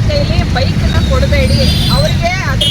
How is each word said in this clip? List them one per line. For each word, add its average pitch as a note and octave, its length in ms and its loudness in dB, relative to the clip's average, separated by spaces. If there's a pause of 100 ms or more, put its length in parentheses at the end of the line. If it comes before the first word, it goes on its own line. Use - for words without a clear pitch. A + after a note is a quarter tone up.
ಕೈಲಿ - 460 0
ಬೈಕ್‌ನ - 560 0
ಕೊಡಬೇಡಿ. - 800 2
ಅವ್ರಿಗೆ - 380 0
ಅದ್ರ F4+ 440 -2